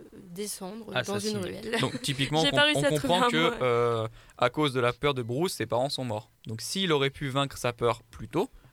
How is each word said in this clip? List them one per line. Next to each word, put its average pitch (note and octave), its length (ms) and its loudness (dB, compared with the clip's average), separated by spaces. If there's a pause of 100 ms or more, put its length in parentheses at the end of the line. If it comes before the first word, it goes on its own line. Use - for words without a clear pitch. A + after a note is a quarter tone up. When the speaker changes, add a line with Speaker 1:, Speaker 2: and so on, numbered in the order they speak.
(140)
Speaker 1:
descendre G3+ 720 -10
dans G#3+ 60 -12
une - 60 -2
Speaker 2:
Assassiner. G3+ 440 -2
Speaker 1:
ruelle. A3+ 400 -4
Speaker 3:
Donc, - 200 -2
typiquement, C#3 400 0
Speaker 1:
<laughs> - 20 4
J'ai C#4+ 60 6
Speaker 3:
on - 20 0
Speaker 1:
pas C4 60 4
Speaker 3:
com-, D4 80 6
Speaker 1:
réussi D4+ 160 4
Speaker 3:
on F3+ 140 4
Speaker 1:
à - 40 2
trouver C#3 140 2
Speaker 3:
comprend F#3 140 4
Speaker 1:
un A#3+ 40 2
Speaker 3:
que, E3 180 4
Speaker 1:
mot. - 140 -2
Speaker 3:
euh, A#2+ 440 2 (300)
à B2 120 2
cause D3+ 240 0
de B2+ 60 0
la A#2+ 140 2
peur C#3+ 200 0
de C3 100 -4
Bruce, C3+ 300 -2
ses A2+ 120 -4
parents A#2+ 240 0
sont C3+ 160 -6
morts. G#2+ 260 -6 (160)
Donc, A2 140 -8
s'il F#3+ 320 -2
aurait C#3 160 4
pu C#3+ 180 -8
vaincre C3+ 300 -2
sa A#2+ 160 -2
peur A#2 300 0
plus - 240 -14
tôt G3+ 220 0 (240)